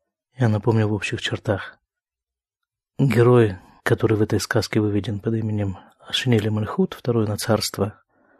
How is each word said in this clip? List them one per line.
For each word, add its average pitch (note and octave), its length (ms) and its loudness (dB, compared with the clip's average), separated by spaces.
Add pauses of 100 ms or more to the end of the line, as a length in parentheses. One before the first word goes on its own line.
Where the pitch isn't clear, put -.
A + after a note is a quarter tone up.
(360)
Я B2 140 2
напомню A2 380 2
в G#2+ 60 0
общих - 280 -6
чертах. - 560 -6 (1200)
Герой, A#2+ 600 4 (240)
который A2 340 0
в G#2+ 60 2
этой G#2 160 0
сказке - 400 -2
выведен G#2 400 -2
под A2+ 160 -4
именем G#2 420 -4 (320)
Шинели A2 400 0
Мальхут, G#2+ 460 -2
второй A2+ 320 -2
на G#2 100 -4
царство, - 640 -2 (380)